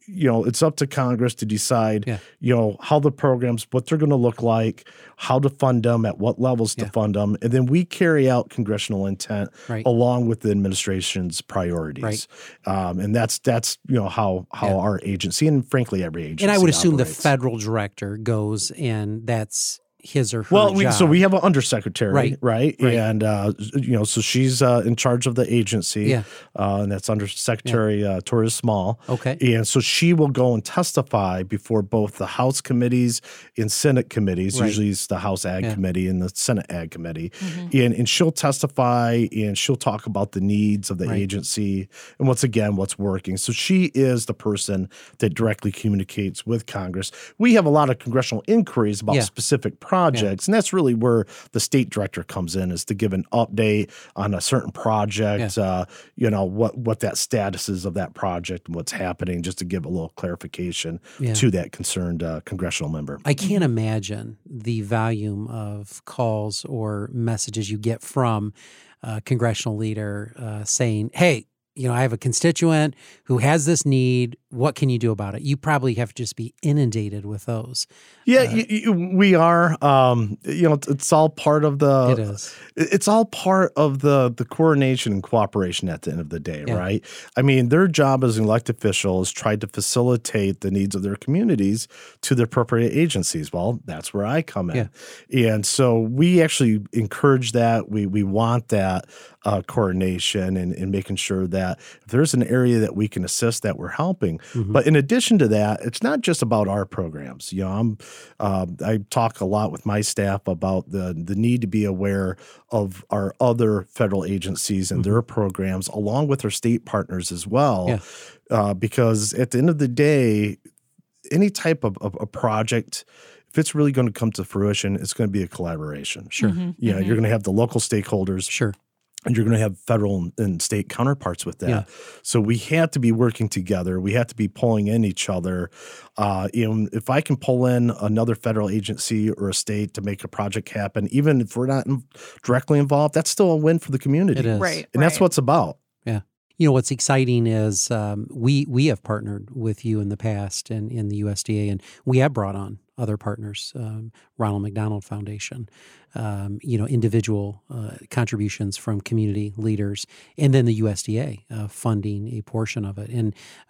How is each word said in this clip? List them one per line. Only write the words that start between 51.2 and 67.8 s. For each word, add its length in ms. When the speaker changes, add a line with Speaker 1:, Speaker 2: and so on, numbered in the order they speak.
Speaker 1:
the 80
state 320
director 320
comes 320
in, 160
is 140
to 100
give 180
an 200
update 580
on 200
a 60
certain 300
project, 840
Speaker 2:
Yeah. 80
Speaker 1:
uh, 200
you 160
know, 140
what, 340
what 220
that 180
status 500
is 160
of 100
that 200
project 540
and 80
what's 160
happening, 500
just 160
to 60
give 200
a 40
little 260
clarification 840
Speaker 2:
Yeah. 160
Speaker 1:
to 160
that 220
concerned, 500
uh, 220
congressional 480
member. 320
Speaker 2:
I 100
can't 300
Speaker 3:
Mm-hmm. 0
Speaker 2:
imagine 720
the 340
volume 640
of 560
calls 640
or 440
messages 560
you 80
get 240